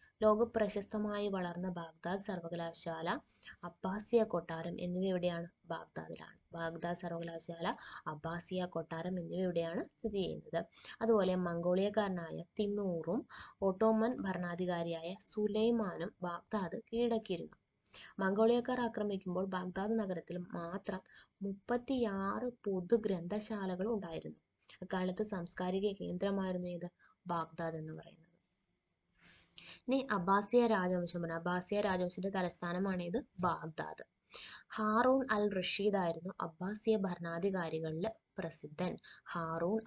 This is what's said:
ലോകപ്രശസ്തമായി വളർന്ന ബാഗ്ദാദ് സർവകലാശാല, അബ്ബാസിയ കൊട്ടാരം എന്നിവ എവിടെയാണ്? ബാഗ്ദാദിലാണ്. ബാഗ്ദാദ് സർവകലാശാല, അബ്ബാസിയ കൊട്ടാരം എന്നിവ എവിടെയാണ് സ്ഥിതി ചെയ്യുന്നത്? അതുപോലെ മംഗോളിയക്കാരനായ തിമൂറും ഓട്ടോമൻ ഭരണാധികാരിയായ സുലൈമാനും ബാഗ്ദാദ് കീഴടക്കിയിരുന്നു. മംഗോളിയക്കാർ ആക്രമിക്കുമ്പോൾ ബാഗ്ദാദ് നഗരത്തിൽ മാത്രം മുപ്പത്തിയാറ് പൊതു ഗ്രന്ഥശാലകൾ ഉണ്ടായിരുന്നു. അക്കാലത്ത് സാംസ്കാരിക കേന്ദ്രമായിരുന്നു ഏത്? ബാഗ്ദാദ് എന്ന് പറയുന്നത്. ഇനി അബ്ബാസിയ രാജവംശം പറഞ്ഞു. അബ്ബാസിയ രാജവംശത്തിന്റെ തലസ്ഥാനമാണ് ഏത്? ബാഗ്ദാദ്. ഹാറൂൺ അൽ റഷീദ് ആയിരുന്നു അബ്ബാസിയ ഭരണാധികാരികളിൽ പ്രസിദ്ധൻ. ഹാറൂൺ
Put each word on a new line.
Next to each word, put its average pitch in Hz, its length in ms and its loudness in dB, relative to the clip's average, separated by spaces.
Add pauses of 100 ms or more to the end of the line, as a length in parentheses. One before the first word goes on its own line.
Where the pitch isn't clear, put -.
(220)
ലോകപ്രശസ്തമായി 208 1040 2
വളർന്ന 180 400 -2
ബാഗ്ദാദ് 175 520 -4
സർവകലാശാല, 170 1000 -4 (440)
അബ്ബാസിയ 202 580 2
കൊട്ടാരം 170 580 -4
എന്നിവ 180 240 0
എവിടെയാണ്? 175 440 0 (160)
ബാഗ്ദാദിലാണ്. 165 880 -10
ബാഗ്ദാദ് 165 420 -2
സർവകലാശാല, 170 800 -4 (300)
അബ്ബാസിയ 175 600 -4
കൊട്ടാരം 175 540 -4
എന്നിവ 170 200 -4
എവിടെയാണ് 175 440 0
സ്ഥിതി - 320 -6
ചെയ്യുന്നത്? 165 480 -2 (380)
അതുപോലെ 202 320 6
മംഗോളിയക്കാരനായ 180 1120 2 (160)
തിമൂറും 202 680 0 (360)
ഓട്ടോമൻ 220 580 4
ഭരണാധികാരിയായ 175 1000 -2
സുലൈമാനും 214 1000 0
ബാഗ്ദാദ് 180 580 -2 (120)
കീഴടക്കിയിരുന്നു. 220 640 0 (600)
മംഗോളിയക്കാർ 233 640 4
ആക്രമിക്കുമ്പോൾ 196 680 0
ബാഗ്ദാദ് 190 520 0
നഗരത്തിൽ 180 400 -2
മാത്രം 185 600 -6 (420)
മുപ്പത്തിയാറ് 214 1080 0 (140)
പൊതു 185 320 2
ഗ്രന്ഥശാലകൾ 196 920 0
ഉണ്ടായിരുന്നു. 165 500 -4 (440)
അക്കാലത്ത് 185 400 0
സാംസ്കാരിക 190 800 -2
കേന്ദ്രമായിരുന്നു 180 680 -2
ഏത്? 175 220 -6 (360)
ബാഗ്ദാദ് 165 500 -2
എന്ന് 156 160 -8
പറയുന്നത്. - 380 -16 (1600)
ഇനി 262 220 2
അബ്ബാസിയ 208 560 6
രാജവംശം 180 540 2
പറഞ്ഞു. 165 140 -2
അബ്ബാസിയ 175 460 0
രാജവംശത്തിന്റെ 185 480 0
തലസ്ഥാനമാണ് 180 760 -2
ഏത്? 180 220 -2 (160)
ബാഗ്ദാദ്. 156 640 -2 (720)
ഹാറൂൺ 240 560 4
അൽ 208 220 4
റഷീദ് 196 440 2
ആയിരുന്നു 170 440 0
അബ്ബാസിയ 202 560 0
ഭരണാധികാരികളിൽ 170 1120 0 (280)
പ്രസിദ്ധൻ. 170 580 -4 (360)
ഹാറൂൺ 170 540 0